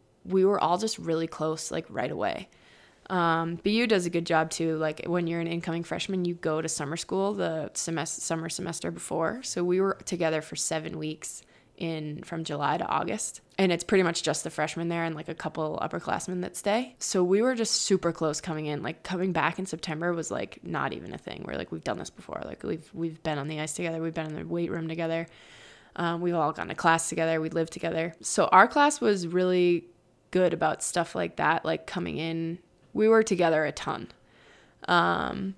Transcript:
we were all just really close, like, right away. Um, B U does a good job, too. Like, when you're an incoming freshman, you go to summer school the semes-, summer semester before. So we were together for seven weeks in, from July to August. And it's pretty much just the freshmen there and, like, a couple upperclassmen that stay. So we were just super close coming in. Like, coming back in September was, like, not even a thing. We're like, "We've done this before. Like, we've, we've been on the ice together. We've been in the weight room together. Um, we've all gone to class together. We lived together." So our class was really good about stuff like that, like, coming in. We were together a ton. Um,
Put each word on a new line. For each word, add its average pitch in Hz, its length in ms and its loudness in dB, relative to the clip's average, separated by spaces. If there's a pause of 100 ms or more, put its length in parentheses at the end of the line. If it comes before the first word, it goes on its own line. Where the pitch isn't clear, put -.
(260)
we 185 200 4
were 196 140 4
all 170 180 4
just 214 200 -2
really 165 300 -2
close, 160 440 -4
like, 160 180 -4
right 127 220 -4
away. 98 380 -4 (600)
Um, 165 460 2
B 202 220 0
U 233 100 4
does 196 180 4
a 175 40 0
good 170 160 0
job, 160 260 2
too. 160 260 0
Like, 156 280 -2
when 175 220 0
you're 170 140 -2
an 165 60 -2
incoming 170 360 -2
freshman, 175 400 -2
you 175 120 0
go 160 260 0
to 160 80 -2
summer 151 280 -4
school 190 360 0
the 170 400 -2
semes-, 160 480 -4
summer 165 260 -2
semester 165 440 -6
before. 165 520 -4
So - 220 -4
we 180 160 4
were 196 240 0
together 160 360 0
for - 140 -12
seven 160 420 -4
weeks 156 440 -8 (340)
in, 156 480 -6
from 165 220 -8
July 147 320 0
to - 100 -2
August. - 540 -2 (160)
And 190 140 6
it's 170 120 2
pretty 190 200 4
much 170 200 0
just 156 220 0
the 160 40 -4
freshmen 160 380 -2
there 170 160 0
and, 165 100 -2
like, 151 140 -10
a 160 80 -6
couple 156 460 -4
upperclassmen 180 600 -4
that - 140 -6
stay. 233 440 0
So - 220 2
we 185 200 6
were 254 120 4
just 226 280 0
super 170 320 2
close 156 260 -2
coming 156 280 -4
in. 147 140 -2
Like, 156 220 -8
coming 180 300 -2
back 160 260 0
in 190 60 -4
September 170 480 -4
was, 165 180 -4
like, - 320 -6
not 139 300 -2
even - 200 -10
a - 40 -10
thing. - 280 -12
We're 69 120 -6
like, 90 140 -6
"We've 160 120 -8
done - 140 -2
this - 140 -10
before. - 340 -10
Like, - 180 -12
we've, 160 300 -6
we've 165 300 -6
been 151 160 -2
on 143 100 -6
the 156 100 -6
ice 156 140 -4
together. 165 280 -4
We've 165 120 -4
been 160 140 -4
in 151 80 -8
the 165 100 -8
weight 170 260 -2
room 165 160 -4
together. 165 400 -2 (680)
Um, 170 240 -2
we've 175 140 0
all 156 180 2
gone 87 160 -4
to - 60 -4
class 165 340 2
together. 160 320 0
We 160 80 -2
lived 160 240 0
together." 165 480 -2
So - 240 2
our 190 240 10
class 294 320 4
was 202 260 4
really 180 580 4 (440)
good 180 240 4
about 160 280 0
stuff - 320 0
like 170 220 -2
that, 160 300 2
like, 160 220 -2
coming 170 300 -4
in. 165 420 -4 (340)
We 214 140 4
were 220 160 8
together 165 400 4
a 147 80 0
ton. - 380 -6 (800)
Um, 175 720 0